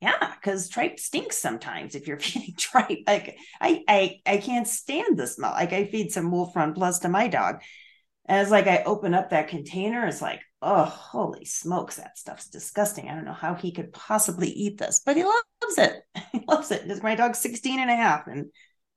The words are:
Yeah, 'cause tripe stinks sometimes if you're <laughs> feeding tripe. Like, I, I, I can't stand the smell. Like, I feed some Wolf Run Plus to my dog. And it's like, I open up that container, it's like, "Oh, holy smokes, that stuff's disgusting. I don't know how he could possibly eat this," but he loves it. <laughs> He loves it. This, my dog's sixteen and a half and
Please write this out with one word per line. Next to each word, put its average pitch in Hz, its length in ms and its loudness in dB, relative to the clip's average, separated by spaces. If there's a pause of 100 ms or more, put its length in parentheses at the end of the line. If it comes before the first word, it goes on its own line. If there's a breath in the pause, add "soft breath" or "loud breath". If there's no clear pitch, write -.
Yeah, 262 320 0 (100)
'cause 196 240 -2
tripe - 320 -4
stinks - 380 -6
sometimes 113 580 -6
if 139 120 -12
you're 147 120 -6
<laughs> - 0 -
feeding - 380 -6
tripe. - 500 2
Like, 208 300 0 (240 loud breath)
I, - 260 2
I, 196 380 4
I 202 120 4
can't 240 300 -2
stand 349 500 0
the 123 100 -2
smell. - 240 -2
Like, 175 200 0
I 196 140 0
feed 202 260 -2
some 170 200 -2
Wolf 175 240 0
Run 156 180 2
Plus 180 260 0
to 175 100 -2
my 208 200 2
dog. 113 320 0 (640 soft breath)
And 196 160 4
it's 202 100 2
like, 196 160 8
I - 160 6
open 202 300 0
up 185 180 2
that 156 160 2
container, 190 580 -4
it's 160 160 -4
like, 95 200 -6 (200)
"Oh, 170 220 6
holy - 600 -6
smokes, - 520 -6
that - 240 -16
stuff's - 300 -14
disgusting. - 600 -4
I 147 60 -8
don't 156 100 -8
know 151 80 -10
how 165 220 -4
he 175 160 -6
could 170 220 -10
possibly 190 560 0
eat 208 280 -4
this," - 260 0
but 285 140 2
he 349 60 4
loves 427 540 0
it. - 240 4 (140)
<laughs> - 160 -12
He 226 160 -4
loves 302 240 2
it. - 160 -4
This, 190 160 -6
my 220 120 0
dog's 233 240 2
sixteen 262 400 -4
and 254 100 0
a 240 60 4
half 196 320 2
and - 240 -8 (460 soft breath)